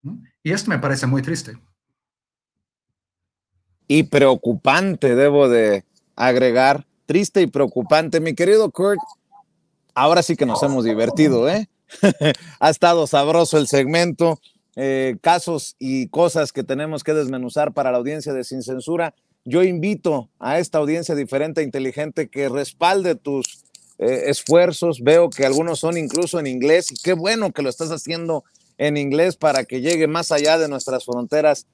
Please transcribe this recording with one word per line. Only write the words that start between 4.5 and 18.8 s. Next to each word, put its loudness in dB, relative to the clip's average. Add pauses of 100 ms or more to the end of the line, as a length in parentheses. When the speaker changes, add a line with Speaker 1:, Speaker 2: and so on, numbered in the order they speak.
Speaker 2:
debo 4
de 2 (300)
agregar. 2 (200)
Triste 0
y 4
preocupante. 0
Mi -4
querido 2
Kurt, 0 (960)
ahora 4
sí 0
que 0
nos -2
hemos 0
divertido, 2
¿eh? -2 (200)
<laughs> 2 (280)
Ha 6
estado 2
sabroso 2
el 0
segmento. 0 (380)
Eh, -2
casos -2
y -4
cosas 0
que -6
tenemos -6
que -2
desmenuzar -4
para -2
la 0
audiencia -6
de -6
Sin -10
Censura. -6 (300)